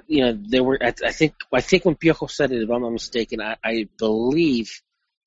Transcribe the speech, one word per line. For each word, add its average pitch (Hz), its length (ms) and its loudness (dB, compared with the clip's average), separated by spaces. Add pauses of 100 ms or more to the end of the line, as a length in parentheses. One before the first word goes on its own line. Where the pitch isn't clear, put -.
you 147 160 2
know, 120 100 2
they 110 280 0
were, 131 200 2
I, 120 120 0 (120)
I 113 60 0
think, 156 220 0 (200)
I 127 80 2
think - 240 2
when 160 100 2
Piojo 156 360 0
said 139 200 0
it, 117 120 -2
if 107 80 -6
I'm 120 100 0
not 117 100 -4
mistaken, 113 500 -6
I, 107 220 -6
I 110 240 -2 (120)
believe 117 840 0 (460)